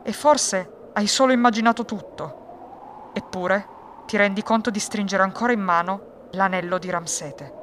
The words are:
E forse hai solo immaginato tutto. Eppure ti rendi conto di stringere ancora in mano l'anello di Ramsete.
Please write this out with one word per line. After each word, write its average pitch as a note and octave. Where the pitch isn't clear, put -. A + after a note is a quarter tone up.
E A3
forse -
hai G#3
solo C4
immaginato A#3
tutto. -
Eppure -
ti G#3+
rendi G3+
conto A3
di G#3
stringere G3
ancora A3
in A3
mano F3+
l'anello F#3
di F3+
Ramsete. D#3